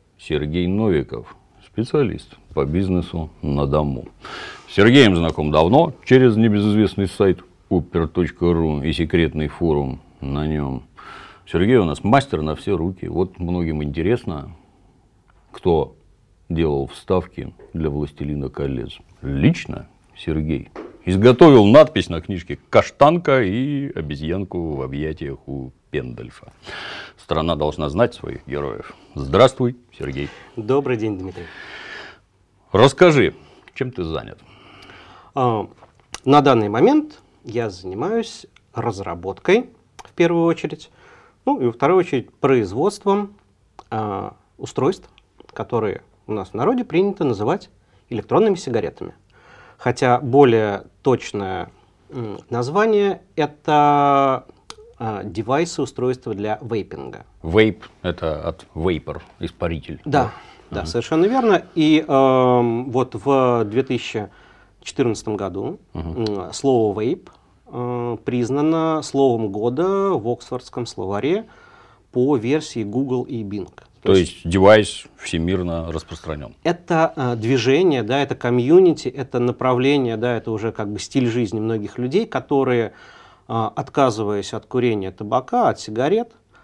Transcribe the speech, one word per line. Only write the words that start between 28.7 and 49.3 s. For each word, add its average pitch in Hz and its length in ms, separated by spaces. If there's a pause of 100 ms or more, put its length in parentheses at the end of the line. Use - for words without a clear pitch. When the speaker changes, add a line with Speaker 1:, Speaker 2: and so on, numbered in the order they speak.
Speaker 1:
Здравствуй, 113 600 (200)
Сергей. 69 320 (280)
Speaker 2:
Добрый 127 420
день, 107 220
Дмитрий. 90 260 (1300)
Speaker 1:
Расскажи, 135 640 (400)
чем 127 160
ты 95 120
занят? 62 360 (960)
Speaker 2:
А, 117 320 (580)
на 143 160
данный 120 280
момент 262 520 (220)
я 113 260
занимаюсь 107 800 (260)
разработкой, 98 960 (280)
в - 160
первую 170 320
очередь, 165 440 (560)
ну 269 160
и 127 60
во 117 40
вторую 170 280
очередь 151 340
производством, 160 1040 (560)
а, 104 440 (220)
устройств, 131 520 (440)
которые 110 480 (240)
у 107 80
нас 98 160
в - 60
народе 220 280
принято 190 420
называть 120 440 (400)
электронными 170 460
сигаретами. 107 580 (640)